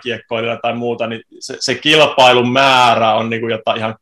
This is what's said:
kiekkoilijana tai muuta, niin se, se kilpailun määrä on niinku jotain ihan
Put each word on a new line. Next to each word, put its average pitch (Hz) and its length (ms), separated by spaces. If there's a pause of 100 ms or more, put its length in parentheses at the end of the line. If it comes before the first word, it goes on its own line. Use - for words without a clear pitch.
kiekkoilijana 113 580
tai 117 120
muuta, 117 340
niin 113 140 (180)
se, - 200
se 131 160
kilpailun 127 760
määrä 123 640
on 113 160
niinku 113 180
jotain 113 300
ihan 110 240